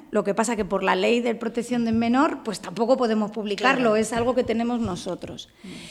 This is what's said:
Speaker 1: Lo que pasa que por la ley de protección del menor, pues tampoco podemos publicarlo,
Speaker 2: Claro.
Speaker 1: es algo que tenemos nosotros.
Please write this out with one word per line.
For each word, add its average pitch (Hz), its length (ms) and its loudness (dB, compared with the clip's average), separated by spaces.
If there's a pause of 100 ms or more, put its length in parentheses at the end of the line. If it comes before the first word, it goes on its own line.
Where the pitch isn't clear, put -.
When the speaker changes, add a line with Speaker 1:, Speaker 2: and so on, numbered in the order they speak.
(120)
Speaker 1:
Lo 208 140 0
que 196 80 0
pasa 226 240 0
que 208 80 0
por 190 180 0
la 185 140 4
ley 220 240 4
de 233 120 0
protección 226 520 -4
del 226 100 0
menor, 247 480 2
pues 196 160 -6
tampoco 214 380 0
podemos 214 340 0
publicarlo, 220 600 2
Speaker 2:
Claro. 214 40 4
Speaker 1:
es 220 160 0
algo 233 240 0
que 247 80 0
tenemos 233 380 -2
nosotros. 175 680 -8 (440)